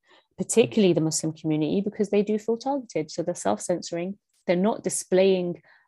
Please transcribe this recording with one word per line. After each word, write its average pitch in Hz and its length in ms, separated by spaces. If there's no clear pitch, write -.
particularly 202 560
the 156 80
Muslim 156 320
community, 156 480
because 202 280
they 208 120
do 214 160
feel 226 200
targeted. 233 520
So - 140
they're 175 100
self-censoring. 185 840
They're 180 100
not 190 280
displaying, 185 800